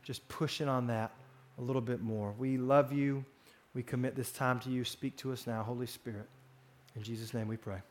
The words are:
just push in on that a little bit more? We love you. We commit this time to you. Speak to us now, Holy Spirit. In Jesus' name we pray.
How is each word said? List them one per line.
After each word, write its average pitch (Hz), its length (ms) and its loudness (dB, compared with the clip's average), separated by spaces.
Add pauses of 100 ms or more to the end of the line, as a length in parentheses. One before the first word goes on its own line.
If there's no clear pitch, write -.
just - 260 -8
push - 340 -2
in 143 60 2
on 127 180 4
that 113 260 0 (460)
a - 20 -8
little 127 220 2
bit 120 180 0
more? 107 380 0
We 131 180 0
love 131 360 6
you. 139 320 2 (480)
We 127 100 -4
commit 123 340 0
this 127 160 -4
time 127 280 2
to 127 100 -6
you. 127 140 0
Speak - 340 -6
to 131 140 -4
us 120 140 -6
now, 117 160 0
Holy 120 240 -2
Spirit. 110 400 -8 (680)
In 110 60 -8
Jesus' 113 320 -6
name 113 120 0
we 113 120 -2
pray. 95 320 -6